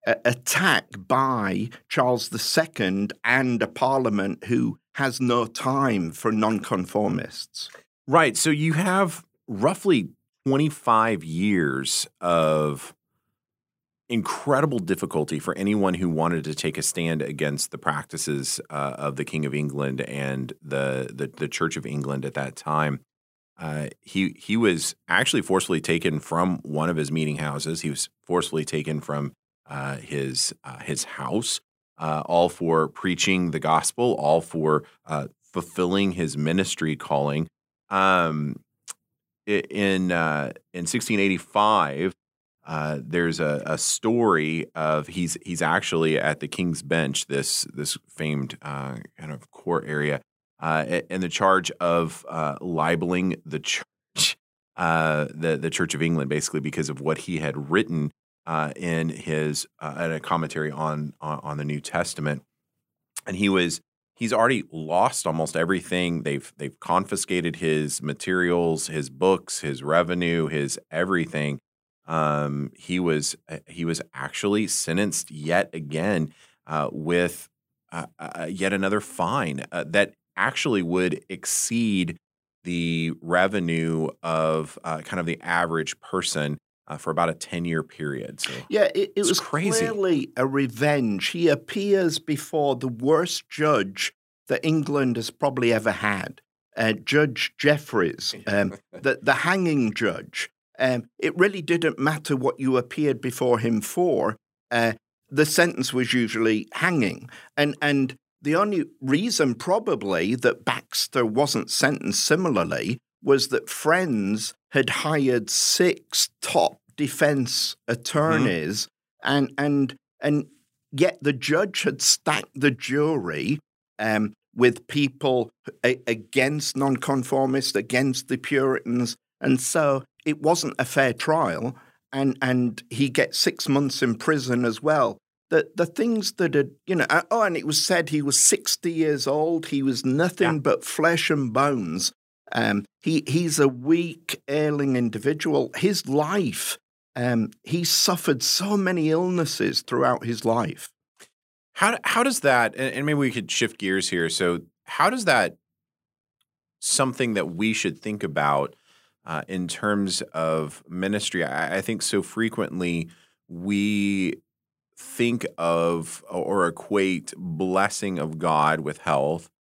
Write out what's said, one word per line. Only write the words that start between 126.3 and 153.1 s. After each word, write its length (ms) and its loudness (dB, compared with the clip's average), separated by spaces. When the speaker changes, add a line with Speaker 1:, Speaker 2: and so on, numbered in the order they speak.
Speaker 1:
nonconformists, 1000 0
against 520 0
the 100 -2
Puritans, 800 0
and 220 2
so 420 0
it 160 -2
wasn't 380 2
a 60 0
fair 280 2
trial, 640 0
and, 300 0
and 480 0
he 200 0
gets 280 0
six 320 0
months 320 0
in 140 2
prison 500 0
as 160 -2
well. 360 2
The, 260 2
the 100 2
things 480 -2
that 220 0
had, 160 2
you 80 0
know, 140 2
uh, 200 4
oh, 140 4
and 140 2
it 100 -4
was 180 0
said 240 2
he 120 0
was 180 2
sixty 520 2
years 360 2
old, 400 0
he 160 0
was 200 0
nothing 500 2
Speaker 2:
Yeah. 60 0
Speaker 1:
but 240 2
flesh 460 2
and 240 2
bones. 580 0
Um, 340 2
he, 240 0
he's 340 0
a 80 8
weak, 800 0
ailing 480 0
individual. 800 0
His 320 0
life, 680 0
um, 360 0
he 200 -2
suffered 600 2
so 340 0
many 320 2
illnesses 720 0
throughout 420 0
his 220 -4
life. 440 0
Speaker 2:
How, 300 4
how 180 2
does 200 2
that, 340 4
and, 180 -2
and 140 -4
maybe 100 2